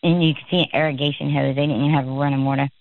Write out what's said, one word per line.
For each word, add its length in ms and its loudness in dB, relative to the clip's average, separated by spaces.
and 200 4
you 120 4
can 140 -18
see 100 0
an 140 0
irrigation 600 -2
hose. 220 0
They 120 0
didn't 140 0
even 100 2
have 160 0
running 380 -2
water. 240 0